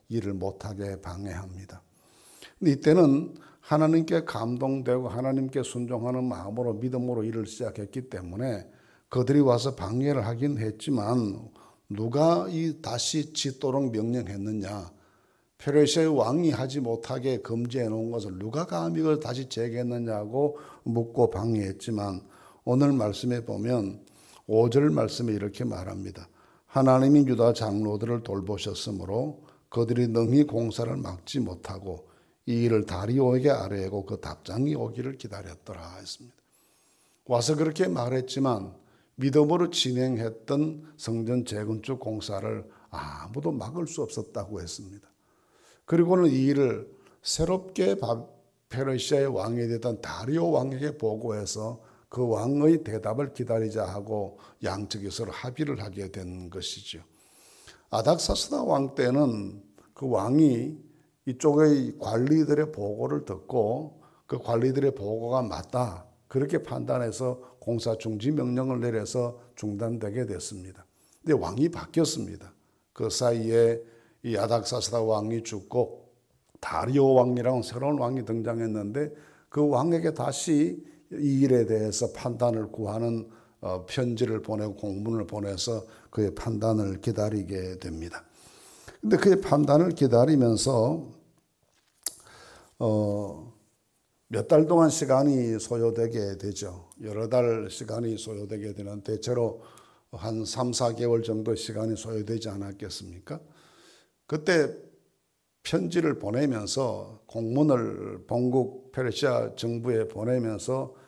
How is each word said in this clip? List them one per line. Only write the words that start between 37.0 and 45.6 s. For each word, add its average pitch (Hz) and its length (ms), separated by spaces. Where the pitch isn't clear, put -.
와서 123 320
그렇게 160 300
말했지만 127 880
믿음으로 151 560
진행했던 131 1300
성전 113 480
재건축 107 560
공사를 107 680
아무도 92 640
막을 143 340
수 147 160
없었다고 104 580
했습니다. 98 480